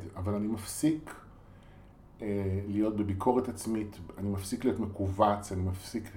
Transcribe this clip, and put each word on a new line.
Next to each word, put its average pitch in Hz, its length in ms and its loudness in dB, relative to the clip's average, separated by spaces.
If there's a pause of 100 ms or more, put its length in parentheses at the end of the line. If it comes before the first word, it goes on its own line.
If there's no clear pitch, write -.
(160)
אבל 98 180 0
אני 104 120 0
מפסיק, 151 680 0 (1080)
אה, 101 440 0
להיות 107 300 2
בביקורת 104 520 2
עצמית, 110 500 -4 (200)
אני 101 100 -2
מפסיק 101 360 -2
להיות 113 160 4
מכווץ, 101 720 2
אני 92 100 -2
מפסיק 92 540 -4